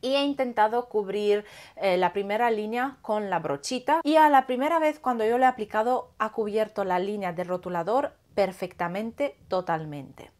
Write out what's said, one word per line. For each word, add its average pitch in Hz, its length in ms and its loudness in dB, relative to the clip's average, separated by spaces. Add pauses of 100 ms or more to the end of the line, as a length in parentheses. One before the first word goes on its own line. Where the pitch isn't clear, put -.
Y 262 140 -2
he 277 100 2
intentado 240 640 0
cubrir, 208 560 0 (320)
eh, 185 200 2
la 180 160 2
primera 208 380 0
línea 233 520 -4
con 214 280 -2
la 180 80 0
brochita 240 640 -2
y 302 140 4
a 311 120 8
la 269 180 6
primera 277 320 0
vez 302 200 0
cuando 233 260 -2
yo 233 140 2
le 254 60 4
he 254 40 6
aplicado 233 680 -2
ha 220 140 -2
cubierto 214 520 -2
la 180 140 0
línea 196 340 -4
del 175 160 -6
rotulador 180 640 -2 (220)
perfectamente, 190 1000 -4 (120)
totalmente. 160 920 -6